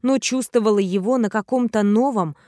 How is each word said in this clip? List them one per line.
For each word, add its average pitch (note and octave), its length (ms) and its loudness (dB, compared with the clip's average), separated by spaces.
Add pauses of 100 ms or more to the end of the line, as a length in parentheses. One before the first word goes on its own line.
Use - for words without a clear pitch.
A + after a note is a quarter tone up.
но C4 160 2
чувствовала A3 640 0
его G3 380 0
на G#3+ 120 0
каком-то A3+ 520 -2
новом, G#3 540 0 (120)